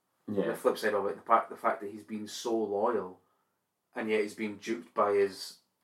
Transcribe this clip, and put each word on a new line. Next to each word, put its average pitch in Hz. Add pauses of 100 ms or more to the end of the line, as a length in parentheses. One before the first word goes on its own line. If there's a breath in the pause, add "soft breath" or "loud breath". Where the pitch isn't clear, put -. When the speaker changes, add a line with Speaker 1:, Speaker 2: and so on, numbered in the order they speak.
(260)
Speaker 1:
Yeah. 98
Speaker 2:
the -
flip -
side 104
of 101
it. 101
The -
fact, 117
the 110
fact 113
that 101
he's 107
been 107
so 113
loyal, 101 (720)
and 110
yet 107
he's 104
been 104
duped 113
by 101
his, 98 (240)